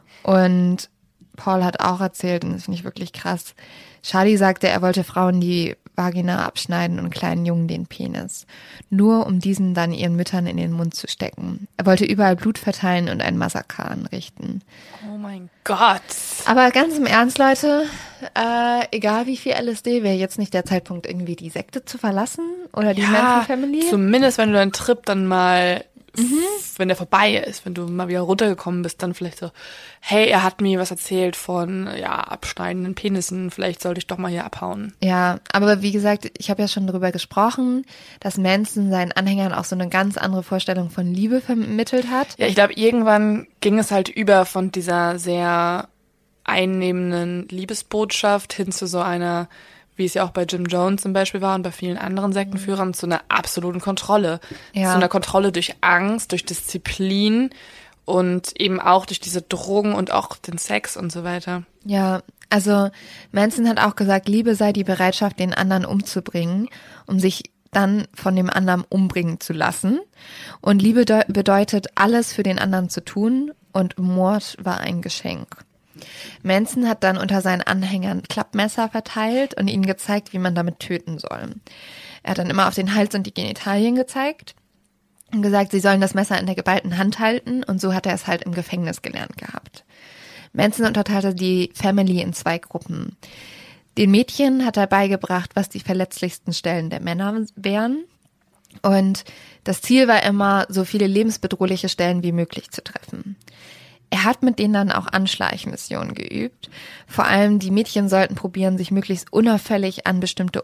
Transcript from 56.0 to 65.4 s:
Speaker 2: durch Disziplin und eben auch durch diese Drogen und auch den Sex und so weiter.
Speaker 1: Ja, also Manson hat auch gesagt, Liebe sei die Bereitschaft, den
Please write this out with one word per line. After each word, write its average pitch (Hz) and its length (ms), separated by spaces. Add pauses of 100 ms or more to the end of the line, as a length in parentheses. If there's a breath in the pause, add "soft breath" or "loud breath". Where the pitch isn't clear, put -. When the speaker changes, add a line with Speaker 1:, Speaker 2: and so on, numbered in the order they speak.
Speaker 2:
durch 175 120
Disziplin 202 1040 (560 loud breath)
und 180 560
eben 190 180
auch 185 280
durch - 120
diese 180 220
Drogen 202 540
und 190 160
auch - 240
den 170 240
Sex - 380
und 175 140
so 170 120
weiter. 175 400 (200)
Speaker 1:
Ja, 190 380 (300)
also 202 400 (400 loud breath)
Manson 220 360
hat 220 120
auch 208 160
gesagt, 196 320
Liebe 220 260
sei 208 180
die 202 120
Bereitschaft, 190 560
den 180 120